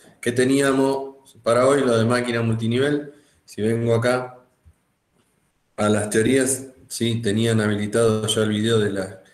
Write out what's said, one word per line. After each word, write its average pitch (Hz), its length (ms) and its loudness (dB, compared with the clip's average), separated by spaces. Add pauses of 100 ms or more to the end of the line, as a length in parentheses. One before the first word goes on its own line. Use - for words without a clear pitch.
(200)
¿Qué 120 120 -4
teníamos 135 1120 0
para 120 240 4
hoy? 139 140 4
Lo 120 140 2
de 113 80 2
máquina 120 380 0
multinivel. 117 720 -2 (300)
Si - 180 -10
vengo 117 320 0
acá 123 460 -2 (1400)
a 107 120 0
las 104 220 0
teorías, 127 560 0 (220)
¿sí? 117 340 -4
Tenían 110 380 0
habilitado 107 680 0
ya 110 160 0
el 107 80 0
video 110 280 0
de 104 140 0
la, 95 300 -8 (120)